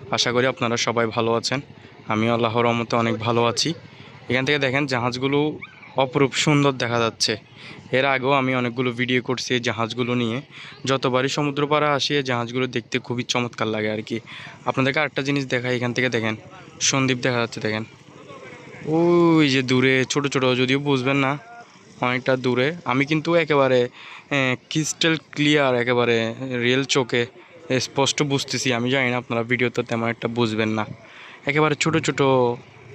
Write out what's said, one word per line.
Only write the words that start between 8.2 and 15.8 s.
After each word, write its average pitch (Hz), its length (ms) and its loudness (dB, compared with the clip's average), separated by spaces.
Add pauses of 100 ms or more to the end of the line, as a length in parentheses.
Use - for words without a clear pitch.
আমি 131 240 2
অনেকগুলো 123 380 0
ভিডিও 123 300 0
করছি 127 320 -4
এই 123 60 2
জাহাজগুলো 117 540 -2
নিয়ে। 120 280 -2 (440)
যতবারই 131 420 2
সমুদ্র 147 380 -2
পাড়ে 147 220 2
আসি 147 280 0
এই 143 60 0
জাহাজগুলো 123 440 -2
দেখতে 123 320 -4
খুবই 120 240 -6
চমৎকার 120 460 -2
লাগে 107 220 -2
আর 107 120 -4
কি। 113 180 -8 (440)
আপনাদেরকে 131 360 0
আরেকটা 147 220 -2
জিনিস 139 240 -2
দেখাই, 127 300 -2
এখান 120 160 -2